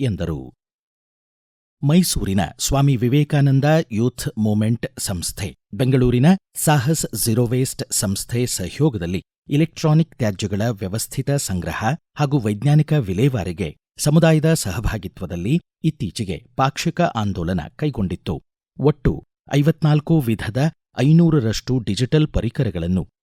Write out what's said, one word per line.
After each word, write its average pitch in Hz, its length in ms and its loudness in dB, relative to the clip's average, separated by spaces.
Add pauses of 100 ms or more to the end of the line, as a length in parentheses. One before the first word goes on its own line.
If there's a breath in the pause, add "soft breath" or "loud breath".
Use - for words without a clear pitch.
ಎಂದರು. 82 540 -4 (1300)
ಮೈಸೂರಿನ 143 520 2 (180)
ಸ್ವಾಮಿ 139 380 2
ವಿವೇಕಾನಂದ 139 680 2 (280)
ಯೂತ್ 113 460 -2
ಮೂವ್‌ಮೆಂಟ್ 107 480 0 (120)
ಸಂಸ್ಥೆ, - 580 -8 (180)
ಬೆಂಗಳೂರಿನ 127 520 2 (300)
ಸಾಹಸ್ 151 500 0 (180)
ಜೀರೋ 117 220 0
ವೇಸ್ಟ್ 127 440 -2
ಸಂಸ್ಥೆ 123 560 -2
ಸಹಯೋಗದಲ್ಲಿ 95 760 -2 (260)
ಇಲೆಕ್ಟ್ರಾನಿಕ್ 156 680 0
ತ್ಯಾಜ್ಯಗಳ 104 560 -2
ವ್ಯವಸ್ಥಿತ 104 600 -6
ಸಂಗ್ರಹ 90 540 -4 (320)
ಹಾಗೂ 147 220 0
ವೈಜ್ಞಾನಿಕ 127 540 2
ವಿಲೇವಾರಿಗೆ 95 840 -2 (220)
ಸಮುದಾಯದ 160 560 4
ಸಹಭಾಗಿತ್ವದಲ್ಲಿ 98 1040 -4 (240)
ಇತ್ತೀಚೆಗೆ 98 600 -4 (100)
ಪಾಕ್ಷಿಕ 135 440 -2
ಆಂದೋಲನ 95 600 -2 (160)
ಕೈಗೊಂಡಿತ್ತು. 98 680 -4 (360)
ಒಟ್ಟು - 460 0 (280)
ಐವತ್ನಾಲ್ಕು 151 680 2
ವಿಧದ 117 500 -2 (280)
ಐನೂರರಷ್ಟು 143 800 4
ಡಿಜಿಟಲ್ 123 500 0
ಪರಿಕರಗಳನ್ನು 92 800 -2 (140)